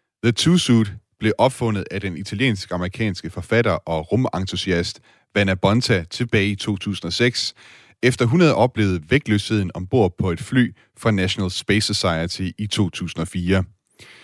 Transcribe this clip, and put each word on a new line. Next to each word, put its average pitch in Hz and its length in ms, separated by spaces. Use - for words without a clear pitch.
The 117 80
two-suit 120 600
blev 107 180
opfundet 113 540
af 101 100
den 92 160
italiensk-amerikanske 98 1120
forfatter 110 420
og 80 400
rumentusiast 95 880
Vanna 98 180
Bonta 98 560
tilbage 110 380
i 104 80
to 101 220
tusind 95 300
og 87 60
seks, - 400
efter 123 220
hun 131 140
havde 160 160
oplevet 98 560
vægtløsheden 107 600
ombord 95 440
på 95 140
et 85 80
fly - 360
fra 113 140
National 92 400
Space 107 420
Society 87 640
i 104 100
to 98 220
tusind 85 320
og 85 60
fire. 92 360